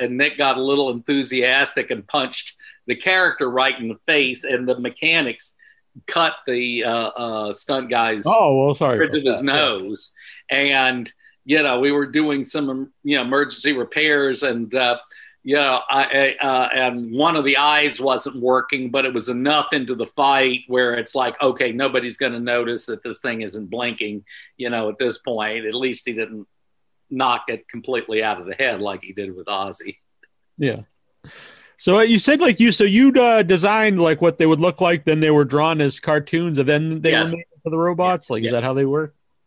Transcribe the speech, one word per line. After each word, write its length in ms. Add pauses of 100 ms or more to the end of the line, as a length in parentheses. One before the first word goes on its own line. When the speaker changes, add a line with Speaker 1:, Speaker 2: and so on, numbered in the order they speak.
Speaker 1:
and 160
Nick 200
got 200
a 60
little 260
enthusiastic 1000
and 160
punched 480 (320)
the 80
character 560
right 280
in 100
the 180
face, 380
and 220
the 120
mechanics 760 (520)
cut 300 (100)
the, 380
uh, 40 (200)
uh, 440
stunt 360
guy's 360
Speaker 2:
Oh, 400
well, 100
sorry 220
Speaker 1:
bridge 120
Speaker 2:
about 100
Speaker 1:
of 60
his 160
Speaker 2:
that. 40
Yeah. 100
Speaker 1:
nose. 560 (380)
And, 640 (320)
you 160
know, 180
we 120
were 160
doing 380
some, 240
um, 220 (120)
you 140
know, 40
emergency 520
repairs, 680
and, 320
uh, 240 (460)
you 120
know, 240 (100)
I, 520
I, 40
uh, 280
and 400
one 240
of 80
the 100
eyes 460
wasn't 400
working, 500
but 140
it 80
was 160
enough 420
into 240
the 120
fight 600
where 280
it's 200
like, 260
okay, 300
nobody's 460
gonna 240
notice 460
that 140
this 200
thing 220
isn't 260
blinking, 560 (320)
you 120
know, 200
at 100
this 200
point. 460
At 80
least 320
he 60
didn't 340 (640)
knock 380
it 220
completely 520
out 200
of 60
the 80
head 260
like 220
he 100
did 200
with 120
Ozzy. 500 (600)
Speaker 2:
Yeah. 240 (960)
So, 220
uh, 20
you 180
said, 220
like, 180
you, 140
so 100
you'd, 340
uh, 260
designed, 580
like, 200
what 180
they 80
would 120
look 220
like, 240
then 160
they 100
were 140
drawn 340
as 220
cartoons, 560
and 100
then 320
they 120
Speaker 1:
Yes. 200
Speaker 2:
were 60
made 80 (100)
into 140
the 80
robots? 520
Speaker 1:
Yeah. 40
Speaker 2:
Like, 100
is 40
Speaker 1:
Yeah. 120
Speaker 2:
that 40
how 100
they 100
work? 300 (320)